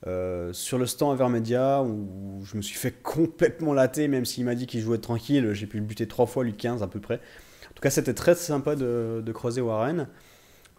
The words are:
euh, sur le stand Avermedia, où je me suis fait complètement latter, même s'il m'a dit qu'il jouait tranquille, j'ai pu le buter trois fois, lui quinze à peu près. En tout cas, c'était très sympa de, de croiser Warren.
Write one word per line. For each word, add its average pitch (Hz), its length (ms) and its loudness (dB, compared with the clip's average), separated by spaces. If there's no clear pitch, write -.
euh, 90 480 -4
sur - 240 -4
le 127 80 2
stand 143 280 0
Avermedia, 127 680 2
où 98 640 -6
je 98 140 -12
me 104 40 -2
suis - 160 -8
fait 123 140 -2
complètement 160 840 2
latter, 135 340 4
même 131 180 2
s'il 123 200 -4
m'a 123 80 2
dit 127 140 -4
qu'il 120 140 -4
jouait 113 180 0
tranquille, 117 540 2
j'ai 104 120 -4
pu 107 120 -8
le 104 60 -2
buter 107 240 -4
trois 120 200 2
fois, 131 160 -2
lui 113 100 -2
quinze 120 300 -4
à 95 40 -2
peu 104 120 -8
près. 113 160 -4
En - 600 -16
tout - 60 -12
cas, 143 80 2
c'était 135 240 2
très 175 220 6
sympa 147 400 0
de, 117 480 -2
de 113 100 -4
croiser 120 260 -4
Warren. 120 480 0